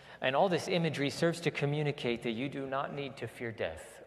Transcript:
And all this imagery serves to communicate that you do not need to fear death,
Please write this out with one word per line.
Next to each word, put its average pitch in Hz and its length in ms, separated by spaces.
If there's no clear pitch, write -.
And 131 140
all 180 140
this 160 180
imagery 143 420
serves 170 320
to 151 100
communicate 143 720
that 120 80
you 123 180
do 139 160
not 135 280
need 139 240
to 120 100
fear 120 240
death, 85 560